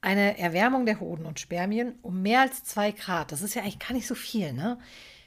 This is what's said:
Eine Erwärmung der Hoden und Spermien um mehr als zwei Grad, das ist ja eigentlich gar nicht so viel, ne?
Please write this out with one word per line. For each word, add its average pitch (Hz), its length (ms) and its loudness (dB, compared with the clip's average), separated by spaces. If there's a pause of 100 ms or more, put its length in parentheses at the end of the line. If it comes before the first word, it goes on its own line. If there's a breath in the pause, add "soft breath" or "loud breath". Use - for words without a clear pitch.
Eine 202 360 4
Erwärmung 208 480 2
der 214 140 2
Hoden 165 260 -6
und 156 140 -8
Spermien 214 600 -2
um 185 200 -4
mehr 226 200 6
als 254 220 0
zwei 208 280 0
Grad, 175 400 -4
das 151 100 -4
ist 208 140 -4
ja 240 80 -4
eigentlich 196 160 -6
gar - 140 -6
nicht 254 140 -2
so 240 80 -4
viel, 180 380 -2
ne? 202 240 -2 (500 loud breath)